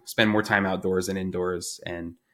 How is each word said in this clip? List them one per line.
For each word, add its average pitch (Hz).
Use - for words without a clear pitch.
spend 110
more 107
time 101
outdoors 92
and 98
indoors. 90
And, 85